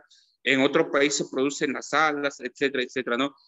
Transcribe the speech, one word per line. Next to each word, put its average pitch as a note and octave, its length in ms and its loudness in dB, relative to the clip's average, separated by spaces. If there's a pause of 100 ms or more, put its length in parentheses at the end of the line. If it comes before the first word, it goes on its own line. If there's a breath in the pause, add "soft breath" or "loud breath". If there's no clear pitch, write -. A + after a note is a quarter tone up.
(420 soft breath)
en C3 200 2
otro C#3 280 4
país D3 260 2
se E3 100 -2
producen C#3 480 -2
las B2+ 200 -8
alas, D3 460 0
etcétera, C3 440 -4
etcétera, B2 340 -4
¿no? C#3 180 -2 (120 soft breath)